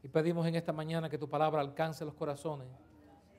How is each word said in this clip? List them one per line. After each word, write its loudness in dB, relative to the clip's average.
Y -12
pedimos 4
en 2
esta 0
mañana -2
que -4
tu -6
palabra 4
alcance -2
los -8
corazones -6